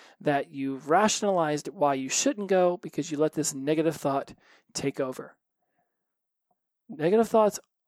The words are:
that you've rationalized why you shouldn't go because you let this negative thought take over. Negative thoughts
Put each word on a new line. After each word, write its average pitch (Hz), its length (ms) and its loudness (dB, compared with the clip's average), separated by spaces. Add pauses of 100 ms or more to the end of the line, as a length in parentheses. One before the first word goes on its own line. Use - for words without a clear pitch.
(220)
that 143 300 -2
you've 135 380 -6
rationalized 175 800 2
why 147 260 0
you 131 140 -6
shouldn't 208 400 -2
go 180 280 4
because 156 340 -8
you 147 60 -6
let 151 160 2
this 147 200 -4
negative 151 420 0
thought 139 380 -4 (400)
take - 260 -4
over. 131 360 -6 (1500)
Negative 202 400 2
thoughts 214 320 2 (280)